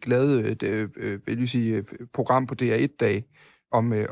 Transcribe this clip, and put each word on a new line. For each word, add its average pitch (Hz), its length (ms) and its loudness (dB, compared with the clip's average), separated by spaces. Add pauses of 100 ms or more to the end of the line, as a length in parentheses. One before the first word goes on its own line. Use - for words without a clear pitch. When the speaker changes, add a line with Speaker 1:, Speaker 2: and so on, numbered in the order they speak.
Speaker 1:
glade, 127 400 4
øh, 107 80 0
det, 107 460 -2
øh, 101 300 -6
vil 117 120 -4
jeg 123 100 0
sige, 117 280 0
øh, 101 80 -2 (280)
program 127 340 2
på 123 80 -6
D 120 80 -4
R 117 160 2
et 139 220 -2
dag 117 240 0 (480)
om, 117 200 2
øh, 107 60 0
Speaker 2:
Ja. 107 140 -2